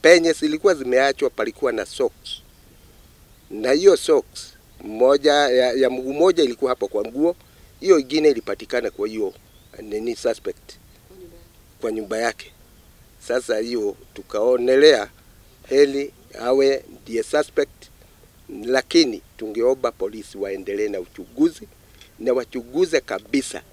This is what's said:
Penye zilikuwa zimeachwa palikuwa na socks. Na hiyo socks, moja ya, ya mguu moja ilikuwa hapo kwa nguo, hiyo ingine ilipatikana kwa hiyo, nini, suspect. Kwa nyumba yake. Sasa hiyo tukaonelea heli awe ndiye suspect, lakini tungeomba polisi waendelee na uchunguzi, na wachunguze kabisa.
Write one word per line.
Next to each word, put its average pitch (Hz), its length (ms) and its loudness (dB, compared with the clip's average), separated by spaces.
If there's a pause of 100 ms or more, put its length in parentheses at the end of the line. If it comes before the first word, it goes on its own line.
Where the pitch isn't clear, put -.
Penye 165 320 6
zilikuwa 156 400 0
zimeachwa 135 560 0
palikuwa 113 420 -4
na 107 140 -4
socks. - 440 -6 (1200)
Na 110 200 -2
hiyo 170 260 6
socks, - 560 -2 (300)
moja 131 500 2
ya, 127 400 2
ya 127 160 2
mguu 127 240 -6
moja 165 300 2
ilikuwa 123 280 -2
hapo 101 160 -4
kwa 104 180 -4
nguo, 147 300 -2 (440)
hiyo 180 200 4
ingine 147 300 2
ilipatikana 113 600 -4
kwa 104 160 -6
hiyo, 107 260 -6 (480)
nini, 107 340 -8
suspect. - 580 -8 (1080)
Kwa 113 100 -4
nyumba 110 260 -8
yake. 117 340 -6 (760)
Sasa 123 300 -2
hiyo 110 380 -4 (180)
tukaonelea 123 960 2 (600)
heli 139 440 2 (260)
awe 135 440 0 (180)
ndiye 113 220 -6
suspect, - 460 -2 (960)
lakini 131 560 0 (160)
tungeomba 117 540 -2
polisi 104 460 -10
waendelee 98 520 -6
na 98 100 -6
uchunguzi, 123 680 -6 (520)
na 123 140 -2
wachunguze 131 680 -2
kabisa. - 600 -6 (120)